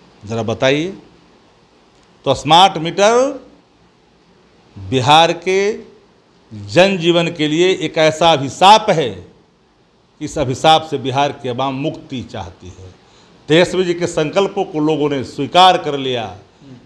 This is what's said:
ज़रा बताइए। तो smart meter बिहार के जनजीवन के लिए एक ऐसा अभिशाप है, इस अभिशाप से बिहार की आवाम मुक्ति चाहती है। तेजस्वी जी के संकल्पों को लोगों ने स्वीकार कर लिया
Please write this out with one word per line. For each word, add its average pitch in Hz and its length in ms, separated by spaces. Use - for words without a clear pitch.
ज़रा 113 200
बताइए। 135 440
तो 135 100
smart 180 420
meter 196 420
बिहार 131 680
के 190 180
जनजीवन 165 760
के 151 200
लिए 170 220
एक 156 160
ऐसा 160 340
अभिशाप 185 580
है, 156 220
इस 147 160
अभिशाप 156 520
से 143 100
बिहार 135 340
की - 160
आवाम 131 320
मुक्ति 131 420
चाहती 92 460
है। 92 220
तेजस्वी 175 340
जी 175 100
के 175 140
संकल्पों 185 560
को - 160
लोगों 151 300
ने 139 160
स्वीकार 175 520
कर 147 220
लिया 123 260